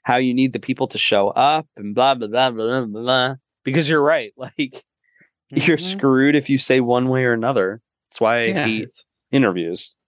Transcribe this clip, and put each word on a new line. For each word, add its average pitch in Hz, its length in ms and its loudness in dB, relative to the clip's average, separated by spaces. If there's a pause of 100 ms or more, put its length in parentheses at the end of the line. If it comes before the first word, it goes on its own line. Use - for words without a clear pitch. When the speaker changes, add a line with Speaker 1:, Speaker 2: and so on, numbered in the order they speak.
Speaker 1:
how 127 120 2
you 127 180 0
need 131 180 2
the 113 80 -6
people 131 280 -4
to - 100 -10
show 101 320 2
up 151 360 2 (100)
and 104 180 -10
blah, 131 200 2
blah, 117 140 -6
blah, 127 220 0
blah, 117 360 -2
blah, 107 160 -10
blah." 127 320 0 (300)
Because 139 240 -2
you're 156 140 2
right. 143 340 0
<laughs> 131 60 -14 (160)
Like, 135 240 -6 (680)
you're 156 280 2
Speaker 2:
Mm-hmm. 185 200 -6
Speaker 1:
screwed 135 380 4
if 135 140 -2
you 135 80 2
say 131 220 2
one 123 280 0
way 131 160 0
or 123 100 2
another. 113 460 -2 (300)
That's - 100 -16
why 113 240 2
I - 40 0
Speaker 2:
Yeah, 165 180 -2
Speaker 1:
hate 110 180 -2
Speaker 2:
it's - 200 -20 (280)
Speaker 1:
interviews. 90 640 -2 (140)